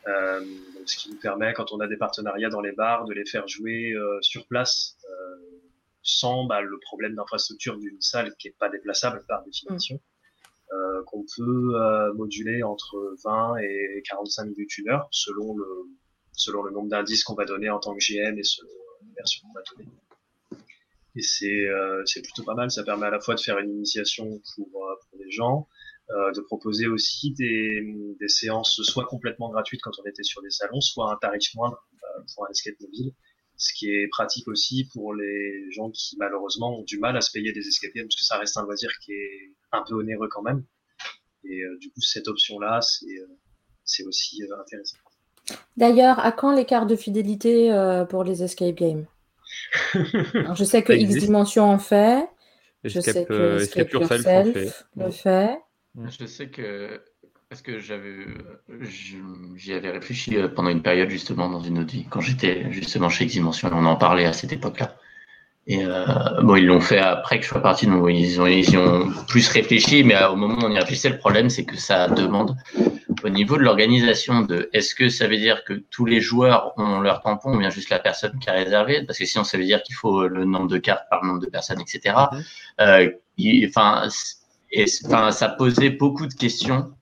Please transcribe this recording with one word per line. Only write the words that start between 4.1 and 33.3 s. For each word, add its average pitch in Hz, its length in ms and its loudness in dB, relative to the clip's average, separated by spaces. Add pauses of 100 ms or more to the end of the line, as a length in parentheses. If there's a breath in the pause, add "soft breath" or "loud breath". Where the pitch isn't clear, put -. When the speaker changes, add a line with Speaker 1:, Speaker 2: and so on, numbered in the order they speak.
Speaker 1:
sur - 260 -4
place, - 500 -4 (120)
euh, 92 260 -16 (680)
sans, 127 420 -2
bah, 107 160 -2
le 98 180 -10
problème 107 360 -10
d'infrastructure 107 640 -8
d'une 101 240 -16
salle 117 360 -4
qui - 120 -18
est - 100 -20
pas 101 100 -4
déplaçable 101 580 -6
par 110 160 -6
définition, 170 520 -10
Speaker 2:
Mm. - 800 -20
Speaker 1:
euh, 95 300 -8
qu'on 104 200 -14 (120)
peut, 123 380 -2
euh, 107 380 0
moduler 110 500 -6
entre 101 600 -10
vingt 110 340 -2
et 98 500 -8
quarante-cinq 104 380 -10
minutes, 104 340 -12
une 104 100 -10
heure, 143 220 -4
selon 104 460 -8
le, 98 80 -8 (680)
selon 101 300 -6
le 101 80 -10
nombre 104 180 -10
d'indices 107 340 -4
qu'on 110 120 -8
va 101 100 -4
donner 98 240 -6
en 104 100 -4
tant 101 140 -10
que 101 60 -14
G 104 180 -4
M 104 200 -4
et 101 60 -10
selon, - 260 -6
euh, - 400 -20
la 101 80 -20
version - 300 -8
qu'on 107 60 -20
va 95 80 -18 (140)
donner. - 140 -20 (1300 soft breath)
Et 117 60 -12
c'est, - 260 -6 (200)
euh, 95 380 -4
c'est - 160 -6
plutôt - 220 -16
pas 110 120 -8
mal, 123 160 -4
ça 107 120 -8
permet 104 240 -6
à - 20 -4
la 104 120 -4
fois 117 140 -4
de 107 40 -6
faire 104 200 -4
une 104 120 -6
initiation 104 680 -8 (140)
pour, 95 300 -14
euh, 95 100 -10 (140)
pour 95 140 -20
les 95 80 -16
gens, 123 360 -4 (440 soft breath)
euh, 101 220 -4
de 98 80 -8
proposer 107 460 -6
aussi 117 460 -4
des, 110 480 -2 (380)
des 104 80 -8
séances 110 560 -2
soit 127 220 -2
complètement 117 440 -10
gratuites 110 320 -6
quand 110 100 -14 (120)
on 101 40 -10
était 101 160 -14
sur 98 180 -8
des 98 100 -12
salons, 110 300 -6
soit 113 280 -4
à 107 40 -4
un 104 40 -8
tarif 104 380 -4
moindre, 120 220 -6 (260)
euh, - 180 -16 (140)
pour 101 100 -10
un 98 60 -14
escape 104 280 -8
mobile, 110 320 -12 (460)